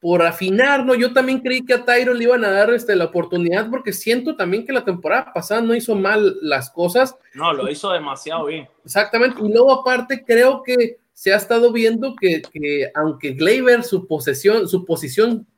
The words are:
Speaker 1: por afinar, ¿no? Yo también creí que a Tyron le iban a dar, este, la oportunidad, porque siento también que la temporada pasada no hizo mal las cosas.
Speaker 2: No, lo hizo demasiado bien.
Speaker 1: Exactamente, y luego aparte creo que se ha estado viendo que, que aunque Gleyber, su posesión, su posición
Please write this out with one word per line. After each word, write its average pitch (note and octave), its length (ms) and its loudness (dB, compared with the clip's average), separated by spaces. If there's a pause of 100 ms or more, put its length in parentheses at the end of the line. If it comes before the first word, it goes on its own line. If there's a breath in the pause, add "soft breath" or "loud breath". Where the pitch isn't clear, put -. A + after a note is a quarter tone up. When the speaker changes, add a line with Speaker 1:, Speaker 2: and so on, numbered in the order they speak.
Speaker 1:
por F3 220 2
afinar, G#3+ 600 0
¿no? B3+ 80 2
Yo A#3+ 200 0
también C4 260 0
creí B3+ 260 -4
que B3+ 100 2
a B3 100 -4
Tyron B3 320 2
le A#3 80 -2
iban A#3+ 180 4
a G3+ 80 0
dar, G#3 220 4
este, A3 240 0
la E3+ 80 2
oportunidad, F3 640 -2
porque A#3+ 240 -6
siento B3 420 -2
también G3+ 300 -2
que C4+ 80 -6
la B3+ 100 -2
temporada F3 500 -2
pasada G#3 280 -2
no A#3 120 0
hizo A#3 220 -2
mal G3 460 2
las C#3 280 -2
cosas. F3+ 460 0 (180)
Speaker 2:
No, D#3 200 -2
lo D3 160 -4
hizo D3 220 -6
demasiado D3+ 540 -6
bien. D3+ 220 -10 (160)
Speaker 1:
Exactamente, A#3 580 0
y G#3+ 100 -2
luego B3 200 6
aparte B3+ 540 -2
creo B3+ 380 4
que A#3+ 340 0 (160)
se - 200 -2
ha G#3 40 4
estado A#3 340 2
viendo A3+ 480 0
que, E3+ 220 0
que D3 540 -6
aunque D3+ 360 -4
Gleyber, A#3 520 2
su G3 240 -4
posesión, F3+ 600 0
su F3+ 180 -2
posición F#3+ 640 -2 (100)